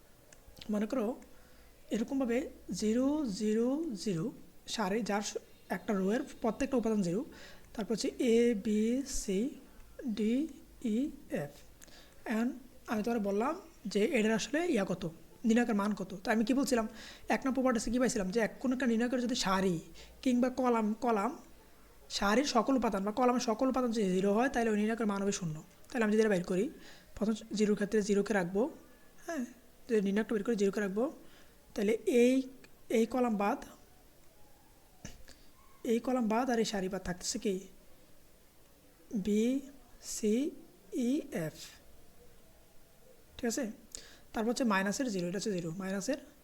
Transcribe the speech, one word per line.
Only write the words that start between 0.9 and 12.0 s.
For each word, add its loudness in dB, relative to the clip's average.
এরকমভাবে 0
জিরো, 2
জিরো, 0
জিরো -2
সারি, -2
যার 0
স-, -6
একটা -4
রো 2
এর 0
প্রত্যেকটা 0
উপাদান 2
জিরো, 0
তারপর -4
হচ্ছে -2
এ, 6
বি, 2
সি, -2
ডি, 0
ই, 0
এফ। -4